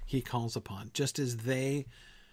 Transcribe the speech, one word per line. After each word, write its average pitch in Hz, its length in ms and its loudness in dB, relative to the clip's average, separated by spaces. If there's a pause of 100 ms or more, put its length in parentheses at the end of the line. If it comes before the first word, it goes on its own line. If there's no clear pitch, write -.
he 135 160 2
calls 117 360 0
upon, 101 360 -6
just 139 260 2
as 123 200 2
they 131 480 2 (460)